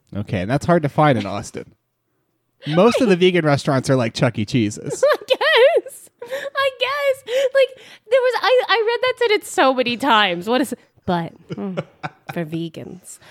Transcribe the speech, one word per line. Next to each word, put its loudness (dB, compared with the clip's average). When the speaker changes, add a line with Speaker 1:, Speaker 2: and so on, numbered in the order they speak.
Speaker 1:
Okay, -4
and -6
that's -2
hard 2
to -4
find 2
in -6
Austin. -10
Most 4
of 2
the 4
vegan 2
restaurants 0
are 4
like -2
Chuck 0
E. -2
Cheese's. -2
Speaker 2:
<laughs> 4
I 2
guess. 2
I -4
guess. -2
Like, 0
there 4
was, 0
I, 4
I 2
read 0
that 0
sentence 0
so 2
many -2
times. 0
What 0
is, -4
but, -2
hmm, -8
for -6
vegans. -12